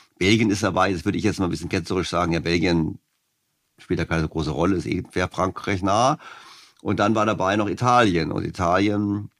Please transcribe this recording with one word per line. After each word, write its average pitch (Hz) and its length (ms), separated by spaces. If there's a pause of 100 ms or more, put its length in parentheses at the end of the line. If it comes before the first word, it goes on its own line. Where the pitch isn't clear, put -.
(180)
Belgien 107 320
ist 101 120
dabei, 92 300
das 85 120
würde 92 140
ich 92 60
jetzt 98 160
mal 92 60
ein 87 40
bisschen 85 180
ketzerisch 92 400
sagen, 87 240
ja, 85 60
Belgien 85 640 (800)
spielt 87 200
da 82 60
keine 82 180
so 76 60
große 78 240
Rolle, 87 240
ist 82 100
eh 90 160 (100)
sehr 90 160
Frankreich 92 540
nah. 117 360 (640)
Und 107 200
dann 107 140
war 107 120
dabei 95 300
noch 104 120
Italien. 104 640
Und 98 140
Italien, 101 960